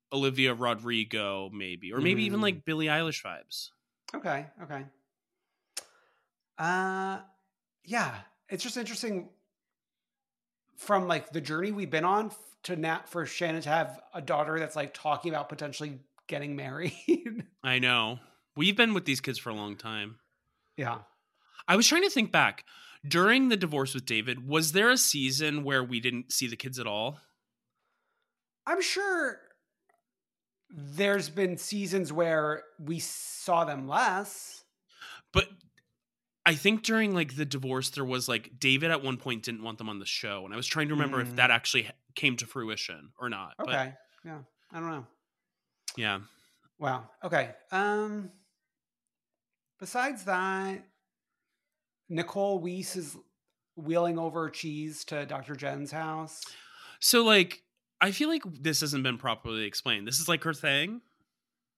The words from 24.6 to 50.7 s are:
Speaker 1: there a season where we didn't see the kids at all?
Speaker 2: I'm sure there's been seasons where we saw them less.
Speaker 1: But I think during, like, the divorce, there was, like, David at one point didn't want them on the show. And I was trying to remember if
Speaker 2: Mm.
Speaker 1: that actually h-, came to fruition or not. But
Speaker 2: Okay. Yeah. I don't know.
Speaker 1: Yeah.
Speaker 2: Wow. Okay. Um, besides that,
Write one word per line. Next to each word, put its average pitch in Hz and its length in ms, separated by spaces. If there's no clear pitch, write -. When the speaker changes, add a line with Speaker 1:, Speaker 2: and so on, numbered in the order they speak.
Speaker 1:
there 208 180
a 262 60
season 147 680
where 135 180
we 123 180
didn't 123 320
see - 140
the 117 100
kids 131 220
at 120 80
all? 110 320
Speaker 2:
I'm 349 140
sure 349 600
there's 170 580
been 180 300
seasons 190 540
where 156 500
we 160 220
saw - 640
them 139 240
less. 202 760
Speaker 1:
But 190 160
I 165 80
think 214 300
during, 220 280
like, 156 220
the 147 100
divorce, 131 460
there 143 140
was, 127 240
like, 117 320
David 135 320
at 143 100
one 131 140
point 120 260
didn't 113 220
want 113 140
them 110 100
on 104 100
the 98 80
show. 101 380
And 95 100
I - 20
was 123 120
trying 151 200
to 151 60
remember 139 260
if 120 120
Speaker 2:
Mm. 123 40
Speaker 1:
that 123 140
actually 117 360
h-, 107 60
came 131 220
to 117 100
fruition 107 720
or 123 100
not. 98 300
But 214 100
Speaker 2:
Okay. 131 260
Yeah. 160 140
I 165 100
don't 165 100
know. 139 160
Speaker 1:
Yeah. 104 240
Speaker 2:
Wow. 131 320
Okay. 143 260
Um, 208 580
besides 247 460
that, 190 600